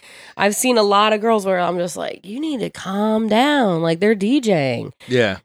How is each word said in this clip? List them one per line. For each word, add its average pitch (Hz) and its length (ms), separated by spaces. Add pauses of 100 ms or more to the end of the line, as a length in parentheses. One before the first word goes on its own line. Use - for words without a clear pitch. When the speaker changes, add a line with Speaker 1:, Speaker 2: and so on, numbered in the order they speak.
(380)
Speaker 1:
I've 202 180
seen 247 220
a 214 60
lot 202 300
of 208 80
girls 220 240
where 190 140
I'm 175 200
just 175 180
like, - 260
"You 214 160
need 302 200
to 175 100
calm 214 580
down." 220 540
Like, 165 180
they're 208 160
D 214 240
J 156 400
ing. 120 140 (140)
Speaker 2:
Yeah. 117 380